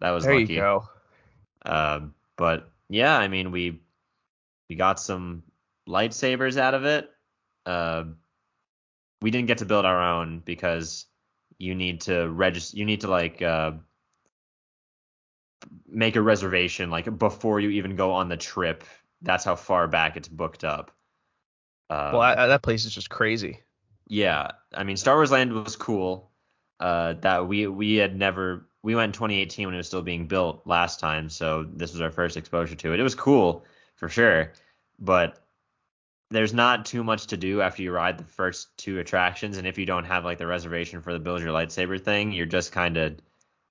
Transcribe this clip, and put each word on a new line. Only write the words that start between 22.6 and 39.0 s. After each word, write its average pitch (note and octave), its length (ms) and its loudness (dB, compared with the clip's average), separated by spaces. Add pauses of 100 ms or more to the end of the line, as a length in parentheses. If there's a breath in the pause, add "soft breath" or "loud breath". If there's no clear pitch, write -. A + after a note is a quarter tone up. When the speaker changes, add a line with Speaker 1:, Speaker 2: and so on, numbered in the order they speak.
Speaker 2:
place A2+ 220 0
is A2 100 -10
just G#2 160 -12
crazy. A2 500 -2 (460)
Speaker 1:
Yeah, F2+ 460 0 (200)
I G2 120 -6
mean, F#2+ 120 -4
Star C3 200 4
Wars D3+ 140 6
Land B2+ 220 4
was G#2+ 240 -6
cool. F#2 540 -2 (500)
Uh, E2+ 400 0
that F2+ 280 2
we, G#2 180 0
we G#2 280 0
had G2 220 4
never, F#2 500 0 (160)
we A2 120 0
went A2+ 160 2
in - 20 -6
twenty G#2+ 280 0
eighteen G2 260 -4
when F#2 80 -4
it F2+ 40 -4
was F2 80 -6
still F#2 160 -6
being E2+ 240 -4
built F2 400 0
last F2 340 2
time, D#2 300 -4
so D#2 340 -2
this E2 280 -10
was E2 80 -8
our E2 100 -2
first E2+ 260 -2
exposure E2 380 -4
to D#2+ 180 -4
it. F2+ 80 2
It B2+ 40 2
was C3 100 0
cool, G2+ 500 4 (320 soft breath)
for E2 120 -8
sure, E2+ 440 4 (460 soft breath)
but F2+ 420 2 (920)
there's A2 220 2
not A#2+ 320 4
too A#2+ 200 -4
much A2 240 -2
to G#2+ 80 -6
do F#2+ 260 -2
after F#2 200 -2
you F2+ 100 -4
ride F2 260 0
the E2 60 -14
first - 520 -6
two F#2+ 220 -6
attractions, F#2+ 580 0